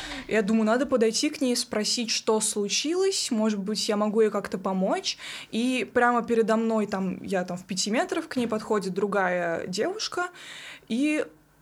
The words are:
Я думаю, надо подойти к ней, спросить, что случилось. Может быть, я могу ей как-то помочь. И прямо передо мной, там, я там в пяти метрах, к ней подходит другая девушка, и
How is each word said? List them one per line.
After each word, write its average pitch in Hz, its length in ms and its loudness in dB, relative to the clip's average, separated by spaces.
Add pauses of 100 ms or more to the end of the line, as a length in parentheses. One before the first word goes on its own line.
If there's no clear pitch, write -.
(280)
Я 214 140 2
думаю, 220 240 4
надо 247 200 4
подойти 226 440 2
к 302 100 -8
ней, 247 160 2
спросить, 220 540 -2
что 220 300 0
случилось. 302 920 0
Может 214 260 2
быть, 196 300 -2
я 208 80 2
могу 214 240 2
ей 214 100 6
как-то 208 280 -4
помочь. 196 600 0 (320)
И 247 420 0
прямо 240 300 4
передо 226 340 2
мной, 220 300 2
там, 190 380 -4
я 180 200 0
там 180 120 -6
в 180 80 -12
пяти 190 260 -4
метрах, 320 380 -2
к - 80 -12
ней 240 100 2
подходит 214 480 -2
другая 180 720 0
девушка, 349 600 -2 (600)
и 294 360 0 (380)